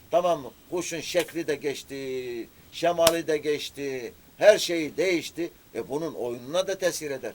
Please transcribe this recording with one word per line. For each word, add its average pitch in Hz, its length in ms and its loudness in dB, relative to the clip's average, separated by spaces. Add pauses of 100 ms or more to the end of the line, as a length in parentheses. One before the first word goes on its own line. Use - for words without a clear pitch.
(100)
Tamam 170 300 4
mı? 123 100 -12 (200)
Kuşun 165 300 -4
şekli 160 460 -2
de 147 80 0
geçti, 131 960 -6 (240)
şemali 165 540 4
de 156 120 0
geçti. 139 760 -6 (240)
Her 196 200 8
şeyi 160 380 -2
değişti. 170 540 0 (240)
E 113 140 -6
bunun 147 260 -4
oyununa 123 520 -4
da 190 120 -2
tesir 156 320 -2
eder. 120 240 -6